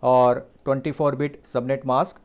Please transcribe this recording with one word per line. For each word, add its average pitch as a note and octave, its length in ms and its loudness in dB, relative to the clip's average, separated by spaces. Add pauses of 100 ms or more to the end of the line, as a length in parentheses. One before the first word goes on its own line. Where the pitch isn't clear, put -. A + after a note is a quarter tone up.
और B2+ 460 2 (160)
ट्वेंटी C#3 260 -2
फ़ोर C#3+ 240 0
बिट C#3+ 300 -6
सबनेट C3+ 420 -4
मास्क। C3+ 380 0